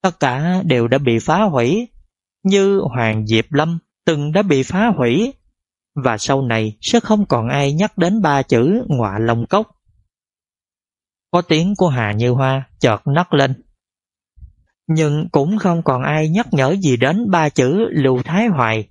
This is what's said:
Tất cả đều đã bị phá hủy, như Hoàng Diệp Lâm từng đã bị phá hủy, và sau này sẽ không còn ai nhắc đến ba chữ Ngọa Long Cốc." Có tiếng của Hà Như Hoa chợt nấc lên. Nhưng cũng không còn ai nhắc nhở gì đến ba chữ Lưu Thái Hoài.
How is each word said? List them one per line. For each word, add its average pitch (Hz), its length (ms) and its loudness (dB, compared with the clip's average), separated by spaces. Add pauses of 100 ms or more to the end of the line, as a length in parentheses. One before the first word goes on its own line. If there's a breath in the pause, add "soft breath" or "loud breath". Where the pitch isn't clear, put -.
Tất 180 180 -4
cả 151 460 -2
đều 123 220 2
đã 127 100 2
bị 123 220 0
phá 170 240 0
hủy, 165 440 0 (560)
như 196 360 2
Hoàng 110 480 -2
Diệp 110 220 2
Lâm 160 300 -2 (260)
từng 151 260 -2
đã 190 100 2
bị 147 220 2
phá 214 340 0
hủy, 139 360 0 (640)
và 123 220 -2
sau 135 240 0
này 113 400 -2
sẽ - 180 0
không 208 260 0
còn 117 240 -2
ai 139 240 -2
nhắc 190 240 -2
đến 196 240 0
ba 143 200 2
chữ 143 460 0
Ngọa 107 320 -2
Long 117 260 0
Cốc." 214 260 -2 (1600)
Có 175 100 0
tiếng 175 360 0
của 185 100 2
Hà 120 240 0
Như 117 180 0
Hoa 131 400 -2 (100)
chợt 113 280 0
nấc 151 260 0
lên. 170 300 0 (1200)
Nhưng 156 420 0
cũng 160 280 0
không 170 260 0
còn 127 200 -2
ai 156 260 0
nhắc 208 220 0
nhở 143 240 2
gì 151 220 2
đến 185 340 0
ba 160 180 2
chữ 151 420 2
Lưu 131 320 0
Thái 202 240 0
Hoài. 113 420 0